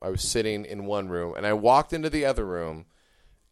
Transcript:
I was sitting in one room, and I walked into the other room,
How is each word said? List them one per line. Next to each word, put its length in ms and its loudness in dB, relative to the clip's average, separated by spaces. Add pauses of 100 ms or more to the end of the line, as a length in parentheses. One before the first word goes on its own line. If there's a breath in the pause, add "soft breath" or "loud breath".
I 100 -4
was 120 -2
sitting 420 0
in 220 -10
one 220 -2
room, 280 -4
and 80 -4
I 80 2
walked 400 6
into 160 -4
the 160 -2
other 220 0
room, 400 -6 (640 soft breath)